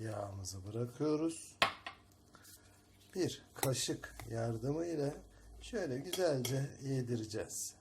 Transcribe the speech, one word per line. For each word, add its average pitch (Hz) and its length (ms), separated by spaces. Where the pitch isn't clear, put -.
yağımızı 101 640
bırakıyoruz. 143 920
Bir 170 280
kaşık - 640
yardımıyla 139 840
şöyle 156 380
güzelce 139 720
yedireceğiz. 117 1000